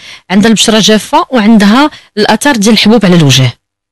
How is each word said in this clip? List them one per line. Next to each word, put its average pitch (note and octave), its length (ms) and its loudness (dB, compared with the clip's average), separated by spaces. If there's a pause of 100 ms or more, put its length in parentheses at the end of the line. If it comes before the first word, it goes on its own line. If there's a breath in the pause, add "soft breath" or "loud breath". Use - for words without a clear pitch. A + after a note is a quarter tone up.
(300 loud breath)
عندها G3+ 180 0
البشره A3 320 0
جافه G#3+ 500 -2
وعندها A3+ 600 0 (260 loud breath)
الاثار A#3 400 -2
ديال G#3+ 160 0
الحبوب G#3 320 2
على F3+ 120 2
الوجه. C3 360 0 (400)